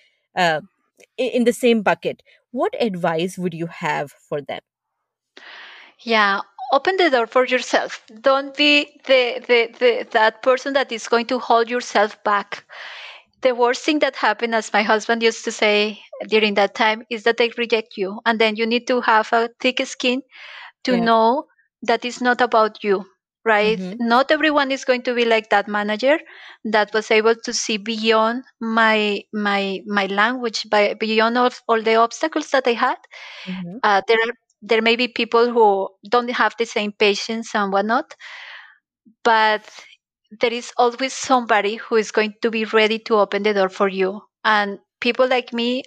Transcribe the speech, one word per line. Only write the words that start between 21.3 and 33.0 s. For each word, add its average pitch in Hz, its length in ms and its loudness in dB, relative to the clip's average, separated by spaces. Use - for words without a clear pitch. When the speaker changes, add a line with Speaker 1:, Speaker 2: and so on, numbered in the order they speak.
Speaker 2:
that 247 200 0
it's 247 180 -8
not 247 200 2
about 220 420 2
you, 196 220 0
right? 214 320 2
Speaker 1:
Mm-hmm. 190 300 -6
Speaker 2:
Not 254 240 4
everyone 294 400 2
is 269 140 -6
going 247 180 0
to 247 100 -2
be 240 120 2
like 220 260 0
that 202 160 2
manager 208 520 0
that 208 280 0
was 214 180 -2
able 220 240 4
to 226 180 -10
see 220 240 -4
beyond 220 680 0
my, 220 600 0
my, 196 540 -2
my 202 220 -2
language, 220 600 -2
by, 208 260 2
beyond 220 420 0
all, 247 140 2
all 226 140 2
the 220 140 2
obstacles 294 560 0
that 262 160 0
I 240 60 2
had. 254 240 -2